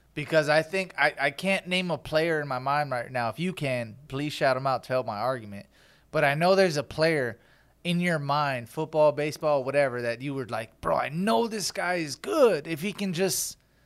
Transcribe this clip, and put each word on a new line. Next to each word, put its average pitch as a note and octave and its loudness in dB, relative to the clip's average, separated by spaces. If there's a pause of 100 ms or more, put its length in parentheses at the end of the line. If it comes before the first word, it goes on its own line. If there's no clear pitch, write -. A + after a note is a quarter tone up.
(140)
Because D3+ 2
I D3+ 4
think F3+ -4
I, D3 4
I C#3 0
can't F#3 -2
name F#3 -2
a D3+ -2
player D#3+ 0
in C#3+ -4
my C3 -4
mind C#3 -2
right B2 -4
now. A#2+ -2
If - -8
you F3+ -2
can, B2 -4 (120)
please C#3+ -6
shout C3+ 2
him C3+ -4
out B2+ -2
to - -12
help B2+ 0
my G#2+ -4
argument. A2 -6 (440)
But D3+ 0
I C#3+ 4
know F3 4
there's F#3 4
a C#3+ -2
player D3 0 (420)
in F3 0
your F3 0
mind, C#3+ -2
football, D3+ 2
baseball, D3 0
whatever, C3 2
that A#2+ -2
you C#3 -6
were C3+ -4
like, A2+ -8
"Bro, D#3 0
I B2+ 0
know A3 0
this G#3 -6
guy F3+ -2
is D3+ -4
good. G#3 4
If D#3+ -6
he G3+ -2
can F#3+ -4
just, - -2 (300)